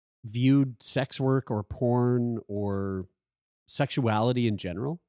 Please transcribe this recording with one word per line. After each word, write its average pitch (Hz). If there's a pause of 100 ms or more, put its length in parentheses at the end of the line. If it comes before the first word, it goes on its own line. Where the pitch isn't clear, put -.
(240)
viewed 127
sex -
work 131
or 104
porn 123
or 98 (600)
sexuality 120
in 104
general? 107